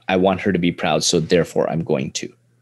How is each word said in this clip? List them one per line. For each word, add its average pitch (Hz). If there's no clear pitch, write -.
"I 92
want 92
her 104
to 90
be 87
proud, 80
so -
therefore 82
I'm 82
going 67
to." -